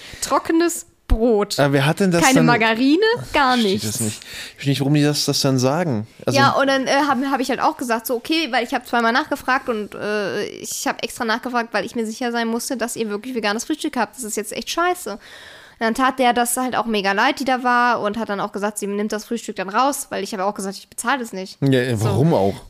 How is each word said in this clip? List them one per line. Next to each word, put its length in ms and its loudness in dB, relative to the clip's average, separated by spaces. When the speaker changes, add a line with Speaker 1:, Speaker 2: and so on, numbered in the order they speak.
Speaker 1:
Trockenes 640 0
Brot. 500 2
Speaker 2:
Aber 160 4
wer 100 4
hat 160 2
denn 100 4
das 120 4
Speaker 1:
Keine 140 6
Speaker 2:
dann 100 6
Speaker 1:
Margarine, 560 4
gar 180 4
Speaker 2:
Verstehe 200 2
Speaker 1:
nichts. 200 -2
Speaker 2:
das 80 -6
nicht. 220 -4
Ich 300 -14
verstehe 180 -4
nicht, 100 2
warum 140 2
die 80 6
das, 240 2
das 160 0
dann 160 4
sagen. 480 0
Also 140 2
Speaker 1:
Ja, 140 6
und 160 2
dann, 180 2
äh, 40 -2
hab, 240 0
hab 100 0
ich 100 -2
halt 100 -2
auch 160 0
gesagt, 300 -4
so, 100 -2
okay, 340 -2
weil 140 0
ich 80 -8
hab 140 -4
zweimal 260 2
nachgefragt 560 -2
und, 260 -4
äh, 520 -4
ich 400 -8
hab 180 -4
extra 220 -6
nachgefragt, 480 -4
weil 100 0
ich 100 -10
mir 120 -2
sicher 260 -6
sein 160 -2
musste, 300 -4
dass 180 -6
ihr 140 -4
wirklich 240 -8
veganes 300 -2
Frühstück 340 -4
habt. 180 -4
Das 80 -10
ist 140 -6
jetzt 160 -8
echt 160 -8
scheiße. 420 -2
Und 60 -12
dann 80 0
tat 240 0
der 140 4
das 240 0
halt 200 -2
auch 100 0
mega 260 0
leid, 280 2
die 40 -4
da 180 0
war, 380 2
und 160 -2
hat 140 -4
dann 100 -4
auch 120 -4
gesagt, 260 -4
sie 80 -6
nimmt 260 -2
das 140 -6
Frühstück 300 -6
dann 120 -6
raus, 400 0
weil 160 -6
ich 80 -10
hab 80 -6
auch 140 -2
gesagt, 240 -8
ich 100 -20
bezahl 300 -2
das 160 -8
nicht. 260 -10
Speaker 2:
Ja, 340 4
Speaker 1:
So. 120 0
Speaker 2:
warum 260 4
auch? 220 4